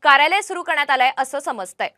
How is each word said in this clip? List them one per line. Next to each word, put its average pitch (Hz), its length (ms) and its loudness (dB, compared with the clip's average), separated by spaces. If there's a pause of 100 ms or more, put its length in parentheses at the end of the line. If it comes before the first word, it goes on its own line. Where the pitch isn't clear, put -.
कार्यालय 302 400 4
सुरू 370 220 -8
करण्यात 294 260 -4
आलंय 262 280 2
असं 262 220 -4
समजतंय. 208 580 -8